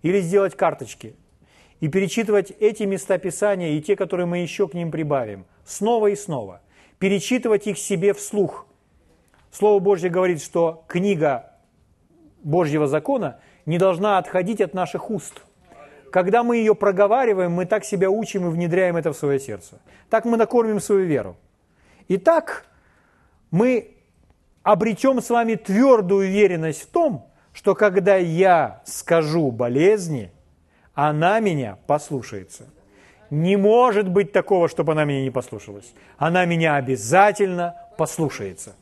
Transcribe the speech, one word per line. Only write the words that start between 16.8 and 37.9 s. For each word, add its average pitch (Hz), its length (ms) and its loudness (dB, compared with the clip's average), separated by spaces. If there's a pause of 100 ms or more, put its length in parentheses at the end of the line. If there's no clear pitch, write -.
мы 175 140 -2
так 208 180 -2
себя 190 260 0
учим 196 360 -2
и 170 40 -2
внедряем 170 460 0
это 160 160 -2
в - 40 -8
своё 143 220 -2
сердце. - 400 -12 (320)
Так 226 140 2
мы 233 120 0
накормим 220 440 2
свою 190 260 0
веру. 107 300 -2 (720)
И 185 80 0
так 330 500 0 (840)
мы 233 460 0 (680)
обретём 220 580 2
с - 100 -8
вами 233 260 0
твёрдую 196 720 4
уверенность 180 540 0
в - 40 -20
том, 294 400 -2 (260)
что - 220 0
когда 196 420 2
я 170 680 2
скажу 160 680 0
болезни, 135 800 0 (640)
она 151 460 0
меня 143 460 -4
послушается. 120 800 -6 (640)
Не 170 260 0
может 214 520 4
быть 196 240 0
такого, 175 360 2
чтобы 156 240 -2
она 156 120 2
меня 139 180 -2
не 131 80 -4
послушалась. 107 600 -10 (240)
Она 175 280 2
меня 165 320 2
обязательно 175 960 0 (220)